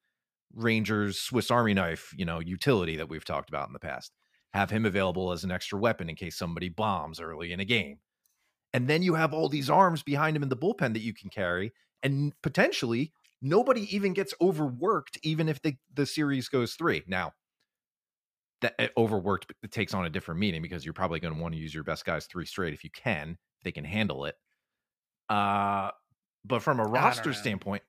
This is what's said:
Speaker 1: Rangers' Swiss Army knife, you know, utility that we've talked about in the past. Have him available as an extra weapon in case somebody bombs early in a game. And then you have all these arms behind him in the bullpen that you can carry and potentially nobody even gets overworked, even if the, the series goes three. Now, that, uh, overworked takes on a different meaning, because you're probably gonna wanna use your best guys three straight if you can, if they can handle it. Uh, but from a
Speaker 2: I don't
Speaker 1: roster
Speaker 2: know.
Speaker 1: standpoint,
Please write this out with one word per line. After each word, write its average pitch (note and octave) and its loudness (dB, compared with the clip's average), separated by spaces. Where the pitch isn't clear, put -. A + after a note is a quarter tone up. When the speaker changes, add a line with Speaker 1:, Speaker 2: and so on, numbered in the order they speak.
Speaker 1:
Rangers' G#2+ 2
Swiss B2 0
Army A#2 6
knife, E2+ 0
you F#2 -2
know, E2 -4
utility F2 2
that D#2 -6
we've D#2 -10
talked C#2+ -4
about C#2+ -4
in B1 -14
the - -14
past. C2+ -10
Have F#2+ 0
him A2 0
available F#2 0
as E2+ -6
an F#2 -2
extra F2+ -4
weapon G2 0
in D#2 -8
case E2+ -10
somebody E2+ -6
bombs E2+ -2
early E2 -8
in F2+ -6
a G2 -4
game. F#2+ 0
And B2+ 2
then D#3+ 4
you F3+ 4
have D#3+ 2
all D#3 2
these C#3 -2
arms E3+ 6
behind D3+ 2
him C#3+ 0
in C#3 0
the B2+ 0
bullpen D#3 0
that A2 -2
you A2 -2
can - -14
carry F#2 0
and C#3 0
potentially C#3+ 2
nobody G#3 4
even G3 2
gets G3 -2
overworked, D#3 0
even D#3 0
if C#3+ -2
the, D3 0
the C#3 2
series C#3 0
goes A#2+ 2
three. B2+ 0
Now, F2+ -2
that, A#2 0
uh, A#2 2
overworked G2+ 2
takes G#2+ -4
on F#2 0
a E2 -2
different E2+ -6
meaning, E2+ 0
because E2+ -8
you're D#2 -8
probably E2+ -2
gonna D#2+ -4
wanna E2 -6
use D#2 -8
your D#2 -8
best D#2 -6
guys E2 -2
three E2 -8
straight E2+ -4
if - -14
you D#2+ -12
can, E2 -6
if - -18
they F2+ -6
can D2 -8
handle D#2+ -2
it. D2 -8
Uh, - 2
but A2 0
from C3+ 2
a A2 2
Speaker 2:
I - 2
don't G#2+ 0
Speaker 1:
roster B2+ 2
Speaker 2:
know. B2 -2
Speaker 1:
standpoint, G2+ -4